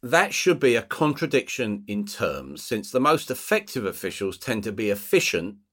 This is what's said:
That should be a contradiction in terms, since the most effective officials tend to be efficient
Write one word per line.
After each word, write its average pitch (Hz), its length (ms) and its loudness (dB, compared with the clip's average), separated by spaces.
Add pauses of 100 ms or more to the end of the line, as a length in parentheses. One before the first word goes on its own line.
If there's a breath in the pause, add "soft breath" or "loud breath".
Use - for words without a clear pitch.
That 170 280 4
should - 260 4
be 123 160 6
a 113 60 4
contradiction 135 1040 0
in 104 160 -2
terms, 71 580 -6
since 107 300 -6
the 127 80 0
most 151 320 2
effective 202 540 -2
officials 92 520 -4
tend 110 280 -4
to 107 80 -6
be 107 160 -2
efficient 101 680 0 (180)